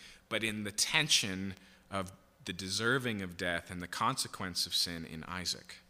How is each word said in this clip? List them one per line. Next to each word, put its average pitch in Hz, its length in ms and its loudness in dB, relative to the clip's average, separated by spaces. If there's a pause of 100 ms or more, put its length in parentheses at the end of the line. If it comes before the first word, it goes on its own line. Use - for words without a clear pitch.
(280)
but 113 160 2
in 107 200 0
the 101 80 -2
tension 98 840 4 (380)
of 92 200 -2 (340)
the 98 80 -2
deserving 107 680 0
of 90 160 -6
death 87 320 0
and 90 120 -6
the 87 60 -6
consequence - 760 0
of 87 80 -6
sin 85 360 0
in 80 160 -8
Isaac. 87 500 -4 (140)